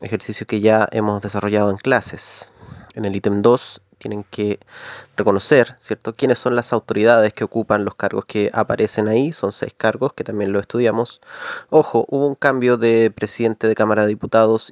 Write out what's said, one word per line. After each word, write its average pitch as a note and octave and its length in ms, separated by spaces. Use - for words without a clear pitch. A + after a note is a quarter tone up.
ejercicio G#2 460
que A2 120
ya G#2+ 320
hemos G#2 300
desarrollado G#2 480
en G2 80
clases. - 760
En A2 100
el G2 100
ítem G2+ 260
dos A#2+ 400
tienen G#2 240
que G#2 360
reconocer, G#2+ 600
¿cierto? - 380
Quiénes B2+ 240
son B2 160
las A#2 160
autoridades A2 640
que - 100
ocupan G#2+ 400
los G2 120
cargos G#2 300
que G2+ 280
aparecen G#2+ 560
ahí. C3+ 240
Son G2+ 180
seis - 240
cargos A2 380
que - 100
también G2+ 300
lo G2+ 60
estudiamos. A#2 600
Ojo, C3+ 400
hubo C#3 160
un C#3 100
cambio B2 420
de A2+ 340
presidente A2 560
de A2 80
Cámara G#2+ 280
de G#2+ 40
Diputados A2 640